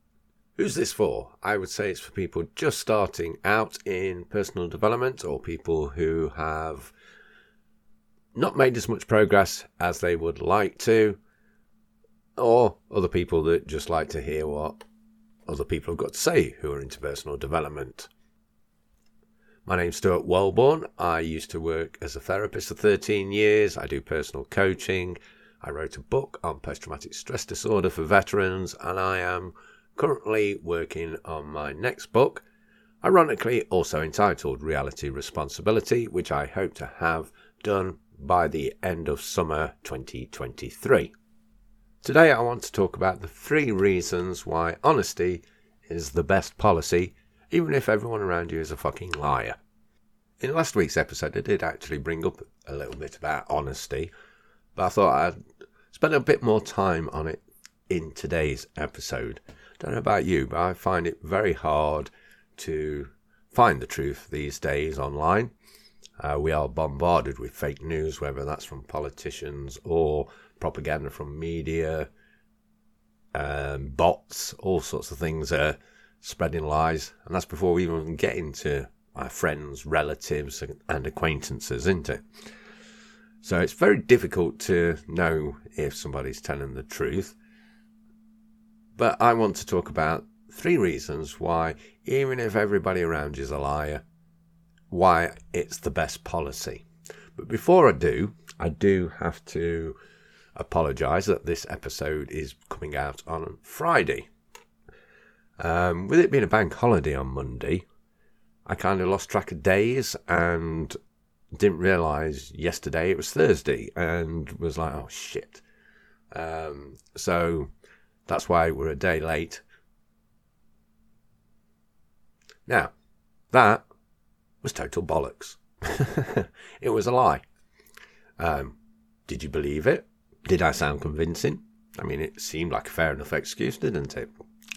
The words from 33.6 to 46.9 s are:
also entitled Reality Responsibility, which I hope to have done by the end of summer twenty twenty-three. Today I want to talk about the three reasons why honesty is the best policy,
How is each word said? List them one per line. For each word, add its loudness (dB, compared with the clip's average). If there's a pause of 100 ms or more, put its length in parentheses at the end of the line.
also 2
entitled 0
Reality -4
Responsibility, 0
which -2
I 0
hope -4
to -14
have -2 (300)
done 0 (180)
by 4
the -2
end -4
of -2
summer -2
twenty -10
twenty-three. -2 (880)
Today 8
I 4
want -2
to -10
talk 0
about 0
the -10
three 0
reasons 2
why 0
honesty 2 (460)
is -6
the 0
best 2
policy, 2 (380)